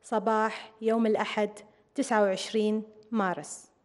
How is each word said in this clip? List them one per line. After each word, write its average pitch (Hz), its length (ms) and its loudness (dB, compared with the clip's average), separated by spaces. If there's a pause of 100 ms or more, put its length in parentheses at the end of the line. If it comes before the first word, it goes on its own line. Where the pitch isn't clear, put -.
صباح 220 760 -2
يوم 220 260 2
الأحد 220 440 0 (440)
تسعة 226 280 2
وعشرين 214 600 0 (280)
مارس. 185 600 -2 (140)